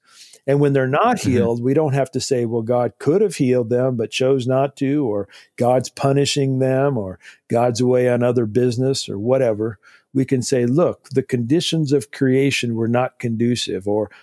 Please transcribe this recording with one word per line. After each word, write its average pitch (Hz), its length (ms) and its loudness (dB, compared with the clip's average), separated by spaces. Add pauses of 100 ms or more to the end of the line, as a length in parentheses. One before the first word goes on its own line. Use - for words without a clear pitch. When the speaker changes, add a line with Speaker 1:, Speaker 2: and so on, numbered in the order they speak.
(460)
Speaker 1:
And 143 140 2
when 143 140 4
they're 131 140 2
not 196 300 2
Speaker 2:
Mm-hmm. - 120 -2
Speaker 1:
healed, 120 340 0
we 135 120 0
don't 156 180 2
have 135 180 0
to 127 80 -4
say, 123 260 0
"Well, 113 180 -4
God 120 340 -2
could 175 240 2
have 202 140 0
healed 123 340 0
them, 123 260 0
but 110 140 -4
chose 131 380 0
not 131 300 0
to," 143 280 -2
or 101 220 -4 (300)
"God's 123 320 2
punishing 139 680 0
them," 131 400 0
or 92 220 -8 (300)
"God's 117 320 0
away 123 280 2
on 120 140 0
other 120 240 2
business," 123 600 0
or 101 120 -8
whatever. 117 580 0 (340)
We 131 140 0
can 131 160 0
say, 120 240 0
"Look, 135 440 0
the 131 120 0
conditions 139 720 -2
of 135 160 -2
creation 131 640 0
were 113 140 -2
not 123 320 -2
conducive," 113 680 -4
or 104 220 -2 (140)